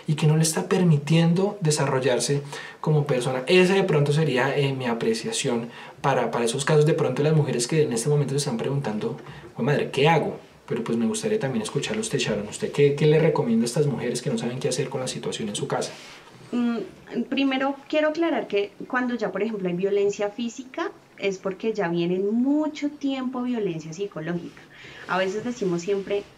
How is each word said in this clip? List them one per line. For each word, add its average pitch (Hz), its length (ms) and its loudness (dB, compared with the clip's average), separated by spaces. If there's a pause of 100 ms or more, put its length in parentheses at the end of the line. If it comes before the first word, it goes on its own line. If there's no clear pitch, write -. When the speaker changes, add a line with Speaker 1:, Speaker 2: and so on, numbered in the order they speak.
Speaker 1:
y 156 60 2
que 156 120 0
no 156 120 6
le 160 60 4
está - 260 -2
permitiendo 170 920 4
desarrollarse 135 840 2 (360)
como 151 260 2
persona. 127 420 0
Esa 185 260 6
de 190 100 4
pronto 147 300 2
sería, 139 440 2
eh, 139 160 2
mi 131 120 -4
apreciación 117 840 -2 (320)
para, 127 320 0
para 120 140 0
esos 131 180 -2
casos. 151 220 6
De 156 80 4
pronto 143 300 0
las 160 120 4
mujeres 131 320 2
que 156 160 2
en 127 80 0
este 113 160 -2
momento 147 260 2
se 139 40 0
están 139 200 -2
preguntando, 113 600 -4 (380)
"Jue - 100 -2
madre, 139 260 0
¿qué 143 160 2
hago?". - 300 2 (280)
Pero 120 200 -4
pues 113 120 -2
me 117 80 0
gustaría 110 320 0
también 127 240 -2
escucharlo 110 380 -4
usted, 131 200 -2
Sharon. 107 280 -2
¿Usted - 240 -6
qué, 143 240 4
qué 160 100 2
le 151 140 8
recomienda 120 460 4
a - 0 -
estas 147 200 2
mujeres 117 360 -2
que 143 80 -4
no 117 80 -2
saben 123 220 -4
qué 135 100 -2
hacer 131 180 -2
con 127 140 -6
la 127 80 -4
situación 110 400 -6
en 104 80 -8
su - 100 -4
casa? - 240 -4 (640)
Speaker 2:
Mm, 240 720 -4
primero 269 480 0 (140)
quiero 302 200 2
aclarar 320 380 0
que 202 240 -2 (160)
cuando 247 280 -2
ya, 208 180 -4
por 190 100 -2
ejemplo, 208 240 -4
hay 175 80 -2
violencia 202 540 0
física, 247 640 -8 (260)
es 196 200 -2
porque 196 340 -4
ya 202 160 -2
viene 170 300 0
mucho 285 720 0
tiempo 254 540 -4
violencia 175 500 -2
psicológica. 170 680 -6 (460)
A 180 120 -2
veces 196 240 -2
decimos 180 400 -2
siempre, 196 400 -2 (140)